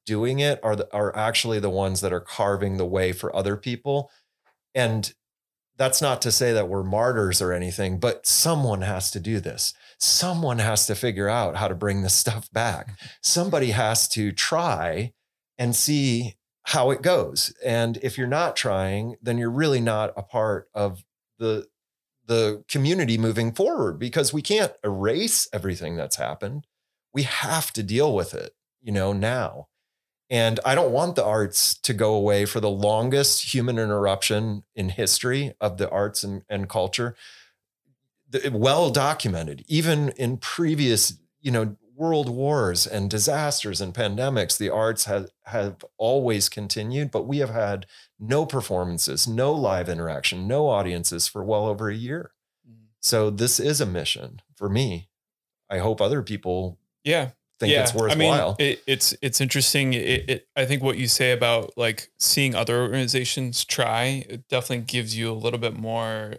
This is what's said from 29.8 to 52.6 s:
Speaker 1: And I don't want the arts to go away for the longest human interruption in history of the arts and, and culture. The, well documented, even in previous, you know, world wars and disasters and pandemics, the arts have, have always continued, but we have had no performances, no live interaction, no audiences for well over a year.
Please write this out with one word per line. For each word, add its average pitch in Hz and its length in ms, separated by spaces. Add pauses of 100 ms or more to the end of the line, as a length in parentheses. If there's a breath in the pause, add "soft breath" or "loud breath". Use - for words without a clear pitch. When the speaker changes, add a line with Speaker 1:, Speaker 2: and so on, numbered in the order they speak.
Speaker 1:
And 117 380
I 131 80
don't 147 180
want 170 240
the 113 80
arts 107 580
to 127 120
go 107 220
away 101 300
for 110 140
the 107 100
longest 110 840
human 123 240
interruption 104 840 (120)
in 95 140
history 123 720
of 98 160
the 98 140
arts 101 320
and, 98 260
and 98 180
culture. 113 480 (1120 loud breath)
The, 139 240
well 135 380
documented, 113 800
even 156 500
in 127 200
previous, 147 840 (220)
you 135 100
know, 110 240 (200)
world 151 340
wars 123 560
and 101 240
disasters 139 720
and 92 140
pandemics, 113 640
the 101 120
arts 110 360
have, 98 240 (160)
have 101 380 (140)
always 117 520
continued, 113 600
but - 160
we 143 120
have 135 140
had 101 340 (340 loud breath)
no 135 260
performances, 90 840
no 123 260
live 95 340
interaction, 85 600
no 143 200
audiences 90 600
for 104 160
well 104 220
over 107 240
a 104 60
year. 127 360 (380)